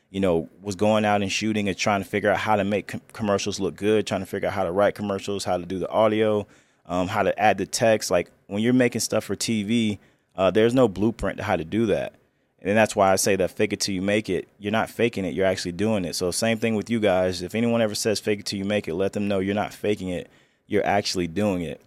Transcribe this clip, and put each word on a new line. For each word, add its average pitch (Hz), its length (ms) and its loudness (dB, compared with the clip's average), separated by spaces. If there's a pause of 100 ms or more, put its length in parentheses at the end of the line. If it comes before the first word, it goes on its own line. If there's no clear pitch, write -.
you 98 100 -4
know, 85 280 2 (120)
was 101 140 -8
going 107 300 2
out 104 180 2
and 95 100 -4
shooting 107 360 -2
and 92 100 -4
trying 101 240 0
to - 60 -10
figure 104 220 0
out 92 80 2
how 107 180 0
to 98 80 2
make 98 240 -2
com-, - 120 -10 (120)
commercials 101 480 -2
look 82 160 -4
good, 104 300 2
trying 95 140 -2
to 92 60 -10
figure 92 220 -4
out 87 60 -4
how 98 100 -2
to 85 80 -2
write 98 220 4
commercials, 101 500 -4
how 92 120 0
to 90 80 -4
do 90 140 -6
the 85 100 -4
audio, 107 580 2 (400)
um, 90 220 -2
how 104 140 -2
to 90 160 0
add 101 180 4
the 95 100 -4
text. 110 440 2
Like, 87 200 0 (160)
when 101 160 -4
you're 123 120 4
making 123 260 2
stuff 110 240 -2
for 101 100 -4
T 110 280 -2
V, 107 360 0 (380)
uh, 92 140 4
there's 110 240 4
no 131 120 6
blueprint 101 520 -2
to 85 60 -6
how 101 120 0
to 82 80 -2
do 104 220 -2
that. 73 260 0 (480)
And 101 160 0
that's 110 180 4
why 98 160 6
I 95 60 4
say 98 200 2
that 90 140 0
fake 104 220 0
it 101 80 -4
till 101 140 -4
you 92 80 -2
make 104 260 0
it. 87 180 -2 (120)
You're 101 120 -6
not 113 180 0
faking 107 360 -2
it. 78 100 -4
You're 95 120 2
actually 95 260 -2
doing 101 320 0
it. 78 100 -6
So 90 160 -2
same 113 280 0
thing 113 180 -2
with 101 140 -4
you 117 100 -2
guys. 92 420 2
If 90 120 -10
anyone 117 280 2
ever 107 120 0
says, 110 260 -2
"Fake 104 200 -2
it - 60 -12
till 104 120 -6
you 98 60 -4
make 104 220 -2
it," 80 80 -4
let 95 200 -2
them 104 120 -2
know 101 140 0
you're 98 140 -2
not 104 200 -4
faking 101 360 -4
it. 85 200 -8 (380)
You're 101 180 0
actually 95 400 0
doing 90 360 -2
it. 76 240 -10